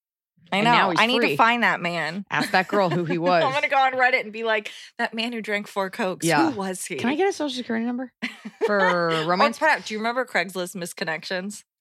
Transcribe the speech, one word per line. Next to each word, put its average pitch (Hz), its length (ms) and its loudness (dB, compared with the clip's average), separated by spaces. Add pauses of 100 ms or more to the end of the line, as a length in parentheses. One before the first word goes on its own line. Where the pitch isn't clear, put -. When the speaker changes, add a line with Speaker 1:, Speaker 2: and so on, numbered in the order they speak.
(540)
Speaker 1:
I 190 40 2
Speaker 2:
And 214 80 2
Speaker 1:
know. 240 60 6
Speaker 2:
now 196 200 6
he's 165 100 2
Speaker 1:
I 220 60 4
need 247 100 0
Speaker 2:
free. 214 140 2
Speaker 1:
to 151 60 -2
find 233 260 4
that 175 180 2
man. 170 500 -4
Speaker 2:
Ask 254 200 -2
that 185 180 2
girl 196 200 2
who 170 140 0
he 165 140 -2
Speaker 1:
<laughs> - 0 -
Speaker 2:
was. 170 260 4
Speaker 1:
I'm 262 80 2
gonna 285 160 0
go 277 80 0
on 262 180 4
Reddit 254 280 2
and 214 100 -8
be 226 140 -6
like, 214 260 -2 (260)
"That 233 160 -4
man 233 200 -6
who 226 80 -6
drank 208 260 -4
four 190 220 -4
Cokes, 185 360 -4
Speaker 2:
Yeah. 165 260 4
Speaker 1:
who 214 60 -6
was 190 280 -6
he?" 175 100 -8
Speaker 2:
Can 233 140 -2
I 302 60 0
get 381 120 2
a 392 60 0
social 269 240 -6
security 226 280 -4
number 247 360 -6
Speaker 1:
<laughs> - 440 -8
Speaker 2:
for 208 140 2
Speaker 1:
Or 170 460 2
Speaker 2:
romance? 196 340 2
Speaker 1:
put 311 80 2
out, 240 160 2
do 214 100 -8
you 214 60 -4
remember 240 240 -2
Craigslist 180 540 -4
misconnections? 175 880 -6 (160)